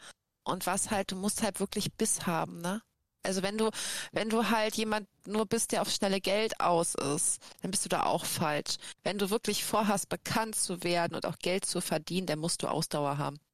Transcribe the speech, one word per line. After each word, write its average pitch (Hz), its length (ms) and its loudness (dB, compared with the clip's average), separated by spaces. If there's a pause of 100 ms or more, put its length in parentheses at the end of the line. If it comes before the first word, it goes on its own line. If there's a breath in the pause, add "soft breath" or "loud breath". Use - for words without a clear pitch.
(440 soft breath)
Und 180 220 -4
was 185 260 0
halt, 196 200 0
du 190 40 -4
musst 196 280 -2
halt 202 160 0
wirklich 196 340 -2
Biss - 320 0
haben, 170 340 -2
ne? 185 220 -4 (420)
Also 190 200 0
wenn 202 140 -2
du, 220 120 2 (420 loud breath)
wenn 208 180 0
du 220 200 4
halt 214 260 2
jemand 214 320 0 (200)
nur 214 180 0
bist, 226 260 0
der 202 120 2
auf - 80 0
schnelle 196 280 2
Geld 208 400 2
aus 170 360 4
ist, - 440 0 (220 soft breath)
dann - 80 -4
bist 190 160 -2
du - 40 -6
da 165 140 2
auch - 220 2
falsch. - 520 0 (260 loud breath)
Wenn 190 160 -2
du 196 100 0
wirklich 208 340 0
vorhast, 208 460 2
bekannt 220 460 -2
zu - 280 -2
werden 170 320 2
und - 120 -4
auch - 100 -4
Geld 185 280 0
zu - 160 -2
verdienen, 170 440 -2
dann 151 140 0
musst 165 240 -2
du - 40 0
Ausdauer 143 520 0
haben. 147 200 -4 (140)